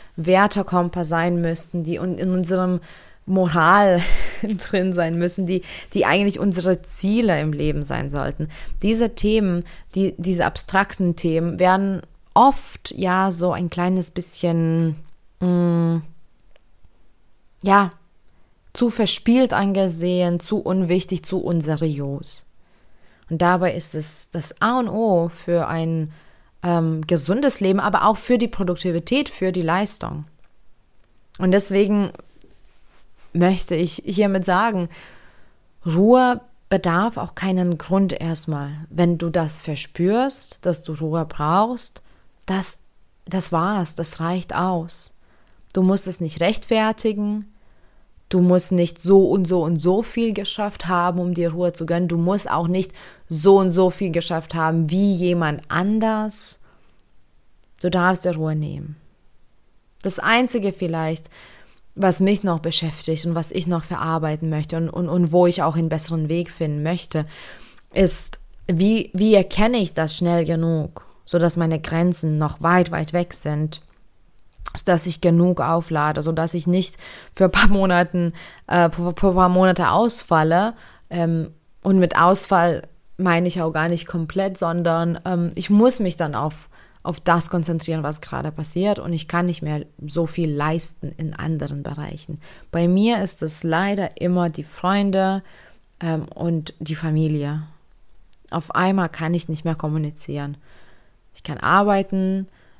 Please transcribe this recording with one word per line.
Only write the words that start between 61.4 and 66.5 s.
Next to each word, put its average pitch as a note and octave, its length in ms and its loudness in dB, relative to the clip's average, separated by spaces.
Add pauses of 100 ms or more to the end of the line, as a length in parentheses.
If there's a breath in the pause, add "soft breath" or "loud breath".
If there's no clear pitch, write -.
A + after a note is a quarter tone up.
was F#3 260 2
mich G3+ 220 2
noch E3+ 180 -2
beschäftigt D#3+ 680 -4
und E3+ 80 -2
was E3 160 -4
ich E3 160 -4
noch E3+ 180 -2
verarbeiten D#3+ 640 -4
möchte D3+ 260 -4
und, E3 140 -2
und, F3 180 -4
und E3+ 240 2
wo F3+ 140 8
ich F3 160 2
auch D#3 140 0
einen E3 120 0
besseren D#3 400 -2
Weg E3+ 220 -4